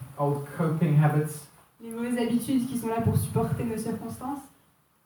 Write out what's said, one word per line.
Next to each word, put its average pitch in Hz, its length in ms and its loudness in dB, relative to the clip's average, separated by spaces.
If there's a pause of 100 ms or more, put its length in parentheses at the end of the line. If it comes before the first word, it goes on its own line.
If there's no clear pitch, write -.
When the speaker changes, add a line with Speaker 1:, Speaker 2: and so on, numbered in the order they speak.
(180)
Speaker 1:
Old 143 260 0 (140)
coping 156 400 4
habits. 151 500 2 (340)
Speaker 2:
Les 226 100 -12
mauvaises 240 260 -2
habitudes 240 500 2
qui 247 120 -4
sont 226 80 -4
là 226 140 0
pour 220 140 4
supporter - 480 0
nos 226 140 -2
circonstances. 226 640 -6 (640)